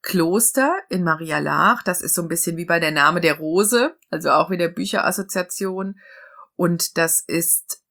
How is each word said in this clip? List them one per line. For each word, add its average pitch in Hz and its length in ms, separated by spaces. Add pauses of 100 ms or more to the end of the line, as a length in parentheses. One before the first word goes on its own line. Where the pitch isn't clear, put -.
Kloster 220 720 (140)
in 185 160
Maria 160 360
Laach. 156 420
Das 180 180
ist - 140
so 175 80
ein 165 60
bisschen 165 280
wie 170 80
bei 170 160
der 156 120
Name 156 280
der 156 140
Rose, 208 600 (120)
also 156 220
auch 156 200
wieder 175 180
Bücherassoziation. 190 1300 (600)
Und 175 400
das 165 240
ist - 720